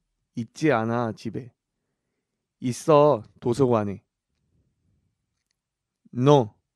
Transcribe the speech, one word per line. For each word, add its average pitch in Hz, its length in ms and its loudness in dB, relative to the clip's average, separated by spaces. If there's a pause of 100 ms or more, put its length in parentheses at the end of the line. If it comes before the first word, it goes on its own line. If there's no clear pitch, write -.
(360)
있지 131 360 -2
않아, 117 420 -2
집에. 117 380 -14 (1080)
있어, 143 640 2 (160)
도서관에. 117 640 -2 (2000)
No, 123 420 2 (200)